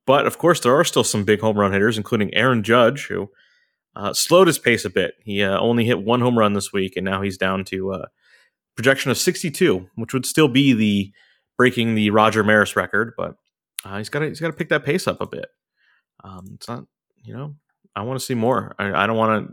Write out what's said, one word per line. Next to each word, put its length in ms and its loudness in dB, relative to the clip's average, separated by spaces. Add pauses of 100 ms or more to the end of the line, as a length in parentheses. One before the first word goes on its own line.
but, 200 4
of 120 -2
course, 220 2
there 140 4
are 100 4
still 200 0
some 200 -2
big 160 2
home 180 0
run 140 2
hitters, 260 2
including 360 -2
Aaron 280 0
Judge, 440 2
who, 240 -8 (640)
uh, 180 -6
slowed 340 4
his 120 0
pace 260 0
a 60 -4
bit. 320 -2
He, 200 -4
uh, 160 0
only 260 0
hit 160 0
one 200 0
home 180 2
run 160 4
this 180 -4
week, 240 -4
and 80 -4
now 180 -2
he's 140 -4
down 300 -2
to, 260 -6
uh, 140 -8 (720)
projection 340 0
of 80 0
sixty-two, 800 -2
which 180 -8
would 100 -4
still 240 2
be 240 4
the 400 0 (440)
breaking 380 2
the 160 2
Roger 340 4
Maris 320 4
record. 400 -2
But, 200 -8 (480)
uh, 140 -12
he's 100 -10
gotta, 200 -4
he's 120 -12
gotta 120 -4
pick 180 -8
that 140 0
pace 240 -2
up 120 -6
a 60 -6
bit. 200 -12 (800)
Um, 300 -20
it's 140 -18
not, 160 -12 (380)
you 120 -18
know, 220 -14 (400)
I 60 -6
wanna 180 -6
see 140 -6
more. 440 -2
I, 260 0
I 20 4
don't 100 0
wanna 360 0